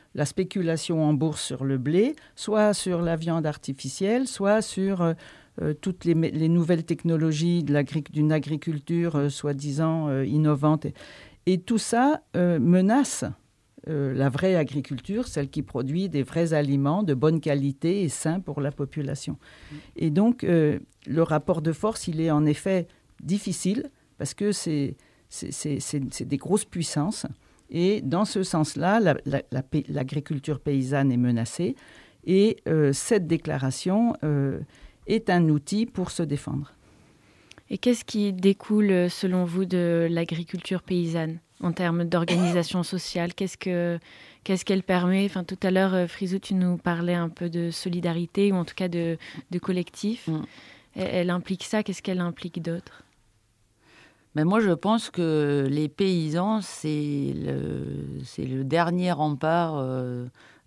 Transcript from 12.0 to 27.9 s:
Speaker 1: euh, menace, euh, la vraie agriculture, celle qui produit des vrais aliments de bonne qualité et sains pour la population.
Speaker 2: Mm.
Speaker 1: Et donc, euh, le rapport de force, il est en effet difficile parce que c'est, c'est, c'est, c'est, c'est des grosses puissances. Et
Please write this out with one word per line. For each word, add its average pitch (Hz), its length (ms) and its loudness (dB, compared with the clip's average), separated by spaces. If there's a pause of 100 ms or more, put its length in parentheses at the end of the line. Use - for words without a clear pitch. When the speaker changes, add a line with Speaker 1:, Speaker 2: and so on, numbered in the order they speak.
Speaker 1:
euh, 175 240 2
menace, 185 640 4 (640)
euh, 139 260 -2
la 135 160 2
vraie 180 260 2
agriculture, 151 720 -2
celle 143 220 -4
qui 147 140 -4
produit 151 460 -2
des 143 120 0
vrais 160 320 0
aliments 143 480 2
de 165 120 2
bonne 151 260 2
qualité 147 640 0
et 147 60 0
sains 170 320 -2
pour 147 180 -8
la 143 120 -2
population. 139 640 -6 (340)
Speaker 2:
Mm. 151 40 -16 (200)
Speaker 1:
Et 165 160 0
donc, 214 320 2
euh, 160 360 4 (280)
le 160 160 2
rapport 160 380 0
de 160 100 0
force, - 360 -4
il 160 120 -4
est 160 100 2
en 151 160 4
effet 175 420 2 (360)
difficile 202 640 -2 (280)
parce - 160 -6
que 208 180 0
c'est, 151 460 -2 (320)
c'est, - 220 -10
c'est, 139 280 -4
c'est, 143 220 -4 (100)
c'est - 160 -8
des 139 100 -2
grosses 175 280 0
puissances. 170 600 -4 (460)
Et 185 300 2